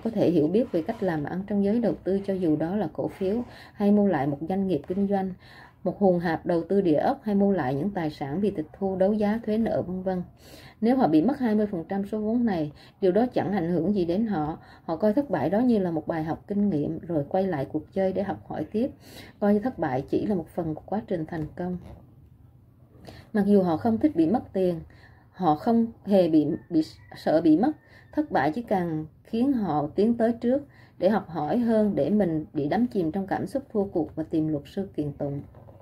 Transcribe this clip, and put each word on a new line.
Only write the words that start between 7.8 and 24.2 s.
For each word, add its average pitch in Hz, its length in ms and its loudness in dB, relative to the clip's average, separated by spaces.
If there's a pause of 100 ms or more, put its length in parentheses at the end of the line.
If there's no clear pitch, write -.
tài 175 200 -2
sản 147 300 -6
bị 202 100 0
tịch 156 160 -6 (120)
thu, 190 180 -4
đấu 190 160 2
giá, 214 340 0
thuế 214 120 0
nợ, - 240 0
vân 185 200 -6
vân. 185 200 -2 (580)
Nếu 233 160 2
họ 220 120 4
bị 156 140 4
mất 254 160 0
hai 226 160 0
mươi 214 120 2
phần 180 220 -4
trăm 196 180 -4
số 214 140 -6
vốn 226 240 0
này, 165 280 -2 (280)
điều 185 120 4
đó 220 140 4
chẳng 165 260 -2
ảnh 175 200 0
hưởng 175 220 0
gì 185 100 0
đến 185 220 0
họ. 160 320 -2 (260)
Họ 165 120 -2
coi 214 160 2
thất 285 180 0
bại 147 200 0
đó 202 100 2
như 240 180 4
là 185 120 0
một 156 160 -4
bài 165 180 -2
học 160 220 -6
kinh 202 240 0
nghiệm, 160 280 -2
rồi 165 300 -2
quay 190 180 0
lại 151 180 -2
cuộc - 280 -8
chơi 190 200 0
để 190 100 -2
học 196 240 -6
hỏi - 260 -8
tiếp. 233 180 -2 (500)
Coi 202 140 4
như 208 60 2
thất 254 180 -4
bại 139 300 -2
chỉ - 180 -2
là 208 80 0
một 160 140 -4
phần 160 260 -4
của - 120 -14
quá 214 200 -4
trình 165 200 -4
thành 156 200 -8 (100)
công. 180 220 -6 (1500)
Mặc 202 140 2
dù 202 160 6
họ 170 140 2
không 226 220 0
thích 302 180 0
bị 160 100 4